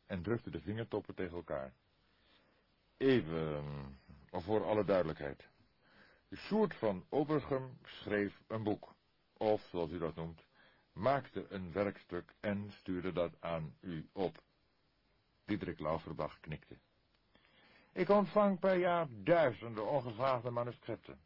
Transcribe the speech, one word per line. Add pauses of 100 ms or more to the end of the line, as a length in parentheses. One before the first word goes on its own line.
en
drukte
de
vingertoppen
tegen
elkaar. (1200)
"Even, (640)
eh,
voor
alle
duidelijkheid." (840)
Sjoerd
van
Obergum
schreef
een
boek, (380)
of
zoals
u
dat
noemt, (480)
maakte
een
werkstuk
en
stuurde
dat
aan
u
op. (1000)
Diederik
Lauferbach
knikte. (1160)
Ik
ontvang
per
jaar
duizenden
ongevraagde
manuscripten.